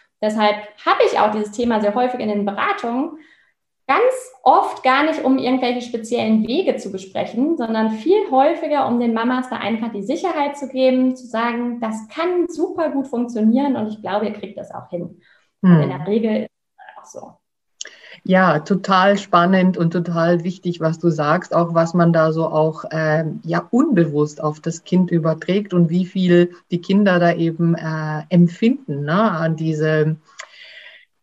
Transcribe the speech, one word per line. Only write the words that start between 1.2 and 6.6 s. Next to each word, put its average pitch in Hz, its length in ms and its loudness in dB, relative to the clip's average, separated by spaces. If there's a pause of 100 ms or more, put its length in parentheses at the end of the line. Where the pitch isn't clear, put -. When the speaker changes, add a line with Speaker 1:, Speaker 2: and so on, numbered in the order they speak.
Speaker 1:
dieses 214 200 -4
Thema 233 300 0
sehr 202 140 0
häufig 247 240 0
in 220 100 -4
den 202 160 -2
Beratungen, 269 720 -4 (720)
ganz 453 260 2 (300)
oft 349 400 4
gar 262 200 4
nicht, 302 220 -2
um 262 140 2
irgendwelche 247 420 0
speziellen 220 640 0
Wege 294 300 0